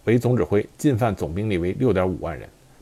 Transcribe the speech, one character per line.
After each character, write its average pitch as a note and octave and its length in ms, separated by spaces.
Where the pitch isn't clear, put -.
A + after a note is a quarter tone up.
为 A#2 120
总 B2 180
指 F#2+ 80
挥， G2+ 220
进 C#3 200
犯 G#2+ 180
总 D#2+ 180
兵 G#2+ 160
力 F#2+ 80
为 F2 160
六 B2 200
点 F#2 140
五 F2+ 120
万 D2+ 180
人， A1+ 120